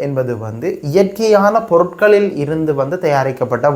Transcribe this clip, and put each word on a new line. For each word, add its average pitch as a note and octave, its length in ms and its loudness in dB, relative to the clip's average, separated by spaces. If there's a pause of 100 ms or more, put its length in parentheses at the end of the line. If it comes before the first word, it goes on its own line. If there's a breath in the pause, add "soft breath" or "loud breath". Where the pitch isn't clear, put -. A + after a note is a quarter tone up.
என்பது C3 280 -4 (140)
வந்து A#2 220 -8 (220)
இயற்கையான G3+ 640 2 (160)
பொருட்களில் G3 600 2 (120)
இருந்து D#3 320 -2
வந்து C#3 240 -4
தயாரிக்கப்பட்ட C3+ 760 0